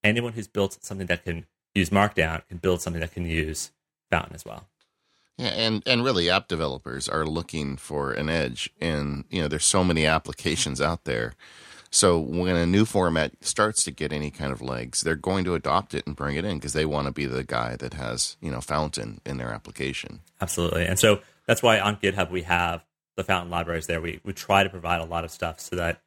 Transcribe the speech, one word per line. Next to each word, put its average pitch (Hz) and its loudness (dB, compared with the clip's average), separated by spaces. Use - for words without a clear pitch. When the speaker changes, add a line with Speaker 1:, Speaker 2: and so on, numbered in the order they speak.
Speaker 1:
anyone 117 2
who's 110 -10
built 98 0
something 95 -8
that 85 -2
can 82 -6
use 87 2
Markdown 90 2
can 87 -12
build 87 2
something 85 -4
that 85 -6
can 90 -6
use 80 -4
Fountain - 0
as - -18
well. - -16
Speaker 2:
Yeah, 123 -2
and, 110 0
and 123 2
really 95 2
app 95 2
developers 69 -4
are 78 0
looking 78 -4
for 71 -4
an 76 -2
edge. 73 -2
And, 71 -2
you 92 -2
know, 78 0
there's 76 -2
so 92 4
many 82 4
applications 73 0
out 80 -2
there. 58 -4
So 87 4
when 87 0
a 85 4
new 95 6
format 82 2
starts - 0
to 78 -4
get 73 -4
any 73 -4
kind 73 -6
of 57 -6
legs, 64 -6
they're 80 0
going 92 0
to 90 0
adopt 82 0
it - -4
and 76 -6
bring 71 -2
it 82 -2
in 98 -4
'cause 69 -8
they 76 2
wanna 71 -2
be 69 -4
the 64 -4
guy 60 -4
that 64 -8
has, 62 -4
you 78 -6
know, 62 -6
Fountain 73 -4
in 67 -6
their 60 -6
application. - -8
Speaker 1:
Absolutely. 85 0
And 92 2
so 104 6
that's 113 2
why 110 8
on 104 2
GitHub 95 2
we 90 -2
have 87 0
the 92 -4
Fountain 87 0
libraries 85 -2
there. 82 0
We, 82 -6
we 101 -10
try 98 6
to 98 2
provide 87 -2
a 82 -4
lot 85 -4
of 82 -10
stuff 82 -6
so - -8
that 85 0